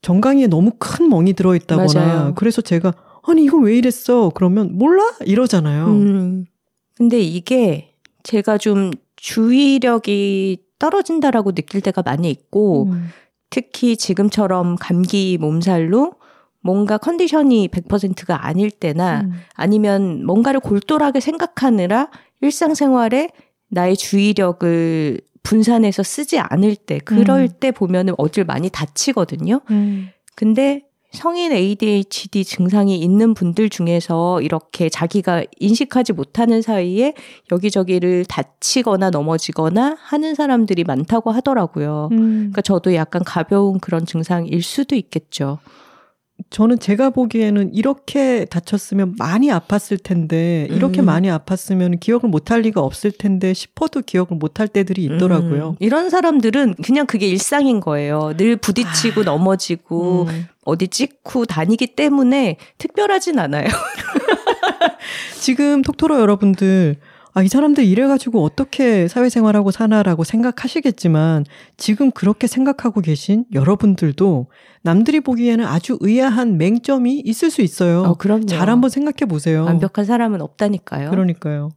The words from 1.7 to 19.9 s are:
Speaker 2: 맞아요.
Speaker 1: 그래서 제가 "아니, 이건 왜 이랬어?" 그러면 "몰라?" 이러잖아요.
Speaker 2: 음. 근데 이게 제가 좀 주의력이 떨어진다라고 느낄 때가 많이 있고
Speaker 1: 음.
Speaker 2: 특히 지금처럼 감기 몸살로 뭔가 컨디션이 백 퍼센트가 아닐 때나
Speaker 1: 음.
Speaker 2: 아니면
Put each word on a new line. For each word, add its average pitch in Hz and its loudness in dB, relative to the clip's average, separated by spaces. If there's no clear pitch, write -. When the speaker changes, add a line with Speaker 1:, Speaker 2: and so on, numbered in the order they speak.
Speaker 2:
맞아요. 156 2
Speaker 1:
그래서 226 0
제가 175 0
"아니, 330 4
이건 285 4
왜 220 4
이랬어?" 240 2
그러면 190 2
"몰라?" 339 4
이러잖아요. 165 2
Speaker 2:
음. 196 2
근데 233 2
이게 175 0
제가 214 0
좀 196 0
주의력이 226 0
떨어진다라고 285 0
느낄 175 -6
때가 190 -4
많이 156 -2
있고 202 0
Speaker 1:
음. 175 -4
Speaker 2:
특히 240 -2
지금처럼 185 0
감기 180 -2
몸살로 170 0
뭔가 202 0
컨디션이 294 0
백 175 -6
퍼센트가 185 -4
아닐 196 0
때나 165 -2
Speaker 1:
음. 185 -4
Speaker 2:
아니면 196 0